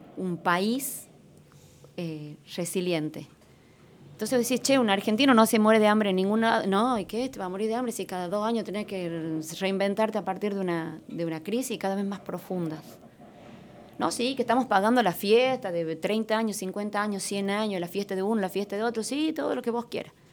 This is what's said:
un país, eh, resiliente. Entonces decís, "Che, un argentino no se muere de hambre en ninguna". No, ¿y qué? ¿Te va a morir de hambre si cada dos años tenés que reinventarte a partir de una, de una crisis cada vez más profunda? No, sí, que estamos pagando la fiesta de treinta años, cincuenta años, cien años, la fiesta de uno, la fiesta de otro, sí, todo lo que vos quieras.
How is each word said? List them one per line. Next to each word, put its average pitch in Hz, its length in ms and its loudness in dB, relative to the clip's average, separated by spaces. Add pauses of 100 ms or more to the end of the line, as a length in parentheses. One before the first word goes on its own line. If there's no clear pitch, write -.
(180)
un 180 200 -4
país, 190 680 0 (880)
eh, 151 400 -8 (180)
resiliente. 165 720 -2 (840)
Entonces 233 360 0
decís, 254 140 0
"Che, 269 160 4
un 240 140 4
argentino 214 420 4
no 220 140 8
se 233 100 4
muere 220 220 8
de 214 80 6
hambre 208 240 4
en 185 40 2
ninguna". 214 520 2
No, 220 320 2
¿y 180 60 -4
qué? 226 240 -4
¿Te 262 100 -12
va 196 60 -6
a 180 40 -6
morir 196 180 -4
de 220 80 -2
hambre 247 160 -2
si 202 140 -6
cada 180 240 -6
dos 208 160 -2
años 226 180 0
tenés 208 220 -6
que 170 540 -6 (200)
reinventarte 202 600 0
a 196 40 -6
partir 196 300 -4
de 196 80 -2
una, 165 460 -4
de 165 180 -4
una 160 160 -4
crisis 226 380 -4
cada 196 160 -2
vez 202 100 -2
más 196 140 -6
profunda? 175 600 -6 (1160)
No, - 140 -2
sí, 247 240 -2
que 247 80 -2
estamos 240 220 2
pagando 220 360 4
la 190 100 4
fiesta 233 600 2
de 165 240 -2
treinta 214 420 -2
años, 220 200 -2
cincuenta 208 440 -4
años, 202 220 -4
cien 196 260 -2
años, 202 320 -2
la 170 60 -6
fiesta 196 280 -4
de 190 80 -2
uno, 214 180 2
la 185 80 0
fiesta 202 260 -4
de 208 80 -2
otro, 226 200 -2
sí, 302 300 -2
todo 294 220 -2
lo 247 60 -6
que 233 100 -4
vos 233 140 -4
quieras. - 280 -10 (200)